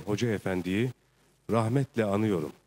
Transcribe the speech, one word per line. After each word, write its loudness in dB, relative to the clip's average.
Hoca -2
Efendi'yi 0
rahmetle 0
anıyorum. 0